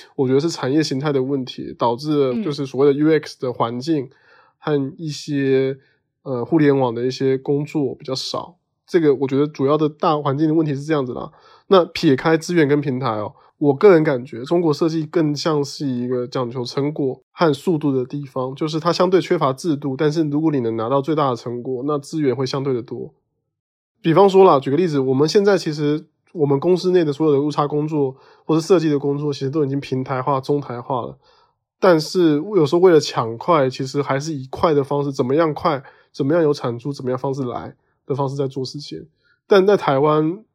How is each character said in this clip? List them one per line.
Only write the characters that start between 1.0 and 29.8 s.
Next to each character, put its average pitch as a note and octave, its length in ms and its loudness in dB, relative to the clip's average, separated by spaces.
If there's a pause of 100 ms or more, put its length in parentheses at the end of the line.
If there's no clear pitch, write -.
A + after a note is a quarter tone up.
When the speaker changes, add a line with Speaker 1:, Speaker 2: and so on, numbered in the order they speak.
Speaker 1:
的 C3+ 100 0
问 C3 220 -4
题， - 340 -12
导 A#2+ 160 0
致 C#3+ 380 0
了 G#3+ 100 -4
就 F3 80 -4
是 C#3+ 160 -6
所 C3 140 -4
谓 C#3+ 60 4
的 C#3+ 120 4
U D3+ 120 2
X D3+ 300 -2
的 B2 120 -4
环 A#2+ 260 -4
境 C#3 320 -2 (480)
和 C#3+ 380 -4
一 E3 120 -10
些， C3+ 640 0
Speaker 2:
嗯。 C3+ 80 -14 (460)
Speaker 1:
呃， B2 180 -6
互 E3 140 0
联 C#3+ 180 4
网 B2+ 160 0
的 A#2+ 140 -4
一 - 20 -2
些 C3 300 -2
工 D3 260 -2
作 D3 300 -4
比 - 100 -18
较 C3+ 80 -8
少。 - 440 -8 (280)
这 - 140 0
个 D3 160 4
我 C3 140 -2
觉 C#3 100 0
得 D3 80 2
主 D3+ 200 -2
要 D3+ 120 2
的 D3+ 100 2
大 D#3 320 0
环 C#3+ 160 -2
境 D#3 120 2
的 D3+ 40 0
问 D#3+ 140 2
题 C#3+ 80 -4
是 C#3 80 -8
这 D3+ 100 -6
样 C#3 140 0
子 B2 60 -8
啦。 - 180 -10 (380)
那 F#3 160 6
撇 D3+ 320 2
开 D#3+ 200 2
资 D#3+ 160 -6
源 E3 140 4
跟 D3 140 2
平 C3+ 180 -4
台 C3 80 -6
哦， G#2+ 260 -6 (260)
我 C#3+ 140 4
个 F#3+ 200 6
人 D#3+ 100 6
感 C3+ 220 0
觉 A2+ 180 -12
中 E3+ 180 0
国 D#3+ 140 2
设 E3 140 0
计 D#3+ 180 -4
更 D3+ 300 0
像 D3+ 260 -2
是 C#3 240 -8
一 B2 220 -4
个 B2 180 -4
讲 B2 240 -6
求 B2 140 -8
成 C#3 280 -4
果 C#3+ 380 -4
和 D#3 240 2
速 D#3+ 240 -2
度 C#3+ 180 -2
的 B2+ 80 -2
地 C#3+ 220 -10
方， C3 300 -8
就 D#3+ 100 -4
是 D#3 140 -4
它 E3+ 120 2
相 F3+ 160 2
对 F#3 120 4
缺 E3 180 0
乏 C#3 140 2
制 C#3+ 240 -4
度， C#3 200 -6
但 D3+ 140 0
是 D#3+ 140 0
如 D3 160 -2
果 D#3+ 100 0
你 C#3+ 80 0
能 A2+ 180 -2
拿 A2+ 120 -4
到 C#3 120 2
最 D3+ 140 -2
大 D3 160 2
的 A#2+ 60 -2
成 B2 260 -8
果， C3 240 -6
那 D3+ 100 -2
资 D3 240 -8
源 C3 140 2
会 C3+ 100 -4
相 C3+ 200 -4
对 C3+ 100 -2
的 A#2 80 -4
多。 - 320 -14 (880)
比 D#3+ 100 2
方 G3 160 6
说 F#3+ 160 8
啦， D#3+ 140 8
举 C3+ 140 -2
个 C#3+ 40 2
例 F3+ 120 2
子， D3 100 0
我 C3 160 0
们 D3 140 4
现 G3+ 160 4
在 G3+ 120 4
其 E3 160 -4
实 D3+ 340 -2 (260)
我 E3 120 -2
们 C#3 140 2
公 F3 180 2
司 F3+ 140 -2
内 F3+ 140 4
的 D3 80 0
所 D#3+ 120 -2
有 D3+ 80 4
的 C#3 80 4
误 D3 120 -2
差 D3 160 0
工 D3 180 -2
作 C#3+ 300 -2 (280)
或 D#3 120 0
是 D#3+ 100 -2
设 F#3 140 4
计 D#3+ 80 0
的 C#3+ 100 2
工 C#3+ 180 -2
作， D3 160 -4
其 C3 60 -10
实 C3+ 120 -6
都 D3+ 140 0
已 C3+ 40 -2
经 C#3 100 -4
平 C3 240 -4